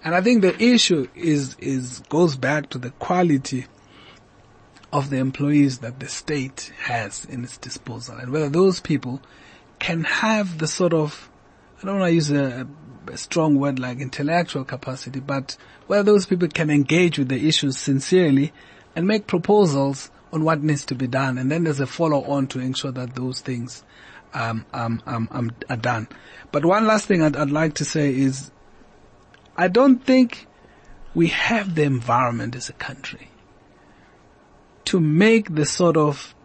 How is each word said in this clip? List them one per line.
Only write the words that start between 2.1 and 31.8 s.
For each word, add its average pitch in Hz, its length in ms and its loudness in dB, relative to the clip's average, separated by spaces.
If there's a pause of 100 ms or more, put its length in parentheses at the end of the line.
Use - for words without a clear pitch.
back 139 320 -2
to - 80 -10
the 123 140 -10
quality 143 720 0 (1300)
of 139 160 -2
the 139 80 -2
employees 139 640 2
that 123 200 -12
the 131 80 -14
state - 640 -8 (120)
has 113 420 -6
in 123 180 -10
its - 140 -14
disposal, 117 580 -14
and 123 160 -12
whether 151 160 -2
those 180 320 2
people 135 420 -2 (580)
can 165 240 -4
have 208 560 -2
the 160 80 -2
sort 170 260 0
of, 151 360 -2 (520)
I 190 60 -10
don't 196 120 -2
wanna 180 120 2
use 156 200 2
a, 131 360 -2 (400)
a - 100 -14
strong 156 420 2
word 139 200 -2
like 127 200 -8
intellectual 147 640 -4
capacity, 127 560 -10
but 139 380 -8 (300)
where 202 160 2
those 202 220 6
people 175 220 0
can 156 220 -2
engage 151 480 4
with 131 120 -2
the 131 180 0
issues 143 300 0
sincerely 143 760 2 (420)
and 175 120 0
make 208 200 0
proposals 160 840 2 (220)
on 156 100 -2
what 156 200 0
needs 147 220 0
to 139 100 -6
be 127 120 -4
done, 131 300 -2
and 127 140 0
then 170 120 0
there's 147 160 0
a 131 80 0
follow-on 139 600 0
to 131 120 -8
ensure 131 320 -6
that 127 240 -10
those 127 260 -8
things, 123 420 -10 (500)
um, 113 400 -6
um, 117 320 -4
um, 113 260 -4
um, 120 200 -6 (180)
are 123 80 -4
done. 113 300 -4 (440)
But 147 120 -2
one 202 240 4
last 214 180 2
thing 180 160 2
I'd, 151 140 2
I'd 143 160 -2
like 156 240 0
to 147 100 -4
say 143 300 0
is, 135 360 0 (1040)
I 180 100 2
don't 247 360 6
think 254 440 4 (680)
we 165 140 4
have 202 480 -2
the 156 80 2